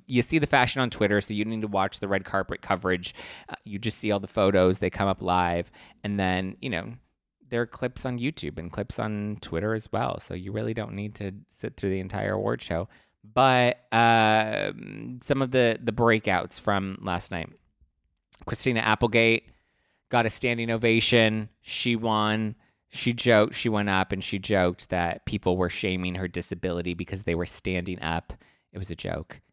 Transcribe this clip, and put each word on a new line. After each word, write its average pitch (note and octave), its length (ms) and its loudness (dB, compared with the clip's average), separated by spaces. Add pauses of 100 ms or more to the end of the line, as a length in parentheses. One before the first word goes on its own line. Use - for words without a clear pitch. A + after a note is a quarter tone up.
you B2 160 2
see D#3 160 0
the C#3+ 80 2
fashion C3+ 340 2
on B2 100 0
Twitter, G2+ 300 2
so G#2+ 140 -4
you G#2 100 -2
need A2 180 -4
to G#2+ 40 -2
watch G2 320 -2
the - 80 -6
red G2 180 -2
carpet - 380 -4
coverage. F#2 540 -2 (320)
Uh, - 160 -12
you G2+ 160 -10
just A2 180 -4
see G#2+ 140 -2
all G2+ 80 0
the F#2+ 80 -8
photos. F#2+ 500 4
They F#2 120 0
come G2 180 0
up F#2+ 140 -2
live, F2 500 0 (320)
and G2+ 160 -2
then, F#2 400 -2
you C3 100 -8
know, F#2 220 -6 (560)
there A#2+ 140 -2
are A#2 40 -2
clips - 400 -8
on B2 140 -4
YouTube B2 380 -4
and E2+ 120 -10
clips - 300 -6
on G#2 400 -4
Twitter G2+ 340 -4
as A2 160 -8
well, - 300 -2
so - 140 -12
you F#2 180 -10
really A2 220 -4
don't G#2+ 180 -8
need G#2 240 -8
to G2 160 -6 (160)
sit - 280 -12
through G2 140 -2
the F#2+ 80 0
entire G2 360 -4
award G#2+ 280 -2
show. F2 260 -4 (360)
But, B2 560 4 (100)
um, A2 1300 2
some C3+ 220 0
of B2+ 80 0
the, B2 320 4
the A#2 100 -2
breakouts G#2+ 680 2
from G2 420 0
last F2+ 300 -4
night. E2+ 180 -6 (960)
Christina A#2+ 320 0
Applegate A2+ 680 4 (640)
got A#2 160 2
a A2 40 0
standing A#2 400 -2
ovation. A2+ 760 4 (120)
She - 360 -2
won. G#2+ 580 0 (360)
She - 220 -2
joked, A2+ 420 4
she - 140 -4
went G#2 200 2
up F#2+ 240 0
and F#2+ 100 -4
she - 160 -4
joked F#2 520 0
that E2+ 340 -2
people F#2 320 -2
were F2+ 140 0
shaming F2+ 460 -4
her F#2 120 -4
disability F2 640 -4
because F2+ 300 -8
they E2+ 100 0
were E2+ 120 -2
standing F#2 540 -6
up. E2 320 -4 (400)
It F#2+ 60 -12
was F#2 140 -10
a - 20 -8
joke, - 460 -8 (120)